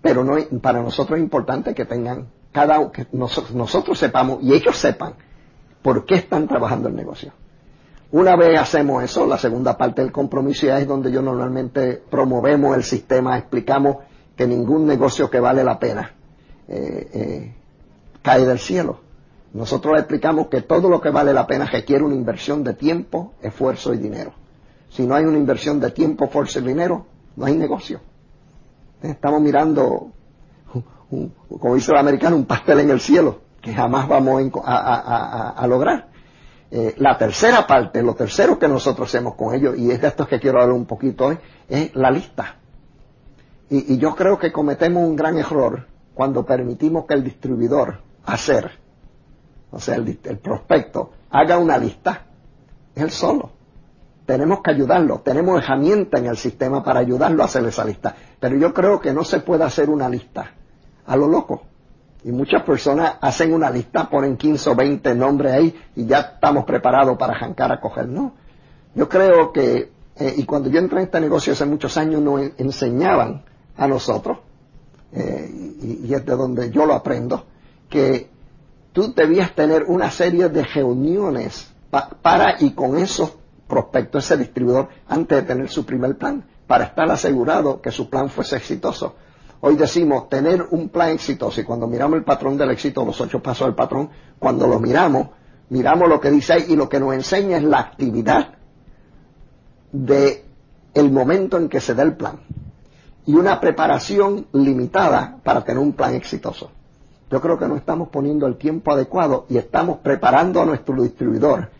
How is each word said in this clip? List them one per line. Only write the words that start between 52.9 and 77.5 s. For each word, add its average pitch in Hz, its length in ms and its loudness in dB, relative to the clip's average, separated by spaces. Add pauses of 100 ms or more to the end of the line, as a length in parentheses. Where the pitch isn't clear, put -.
él 151 160 -4
solo. - 400 -2 (760)
Tenemos 151 360 0
que - 80 0
ayudarlo, 147 500 2
tenemos 160 420 0
herramienta 151 560 0
en 123 80 -2
el 117 120 -4
sistema 131 440 -4
para 127 180 0
ayudarlo 127 420 2
a - 40 2
hacer 127 200 0
esa 110 180 -4
lista. 107 300 -6 (260)
Pero 131 160 -2
yo 165 160 2
creo 190 280 2
que 139 120 -2
no 151 120 -2
se 180 160 -2
puede 165 240 0
hacer 147 260 0
una 139 180 0
lista - 440 -10 (540)
a 131 100 0
lo 143 120 4
loco. - 340 0 (600)
Y 120 80 -6
muchas 131 300 0
personas 151 580 0
hacen 160 320 0
una 160 160 2
lista, - 400 -4
ponen 139 300 -2
quince 151 320 0
o 127 40 4
veinte 135 400 0
nombres 131 380 2
ahí 165 260 2 (160)
y 120 120 -6
ya 131 140 4
estamos 147 440 0
preparados 127 540 2
para 123 160 -2
arrancar 123 360 -4
a 127 100 -4
coger. - 280 -6
No. 202 240 -6 (640)
Yo - 160 0
creo 185 420 6
que, 120 400 0 (240)
eh, 135 220 -4
y 135 60 0
cuando 139 260 -2
yo 156 80 4
entré 185 220 0
en 190 40 0
este 180 160 -2
negocio 151 320 0
hace 143 140 -2
muchos 147 320 -2
años, 156 240 0
nos 143 180 0
en-, 139 160 -6
enseñaban 131 880 -2 (340)
a - 100 -2
nosotros, 127 520 -2 (720)
eh, - 380 -6 (320)
y, 117 240 -10
y 127 80 -2
es 131 100 -4
de 135 100 -2
donde 123 360 -4
yo 147 160 2
lo 147 80 2
aprendo, 120 500 -4 (460)